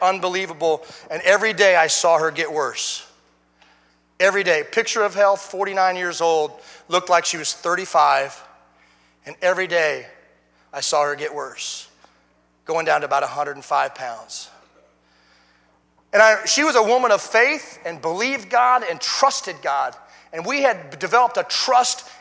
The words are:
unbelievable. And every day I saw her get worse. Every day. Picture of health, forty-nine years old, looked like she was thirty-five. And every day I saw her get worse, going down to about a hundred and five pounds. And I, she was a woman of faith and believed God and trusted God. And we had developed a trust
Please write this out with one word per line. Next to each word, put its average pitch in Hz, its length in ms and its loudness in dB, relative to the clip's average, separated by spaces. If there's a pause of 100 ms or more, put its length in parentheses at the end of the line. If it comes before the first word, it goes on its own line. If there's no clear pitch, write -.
unbelievable. 180 840 -2 (240)
And 156 100 -6
every 202 320 2
day 190 240 6
I 160 120 4
saw 165 280 4
her 156 140 2
get 156 200 -4
worse. 139 560 -6 (1120)
Every 196 240 2
day. 160 220 0
Picture 226 380 -2
of 202 120 0
health, 196 280 2
forty-nine 190 540 -2
years 175 260 -4
old, 156 400 0 (260)
looked 180 220 0
like 170 160 4
she - 100 -4
was 156 160 -6
thirty-five. 147 880 0 (840)
And 147 160 -16
every 185 240 0
day 151 400 -2 (640)
I 139 80 -10
saw 147 240 0
her 143 100 -2
get 147 200 -8
worse, - 540 -10 (760)
going 160 220 -2
down 151 160 2
to - 20 -6
about 139 180 0
a 139 40 -2
hundred 143 300 -6
and 135 80 -18
five 139 300 -2
pounds. 117 540 -14 (1600)
And 208 100 6
I, 214 220 6
she 269 180 0
was 302 140 2
a 226 60 6
woman 240 280 2
of 202 100 4
faith 262 640 0
and 170 160 -10
believed 202 480 -4
God 247 400 2
and 160 120 -6
trusted - 600 -2
God. 135 340 -4 (360)
And 165 140 -8
we 277 160 -2
had 170 380 -2
developed 233 380 2
a 180 40 0
trust - 640 0 (120)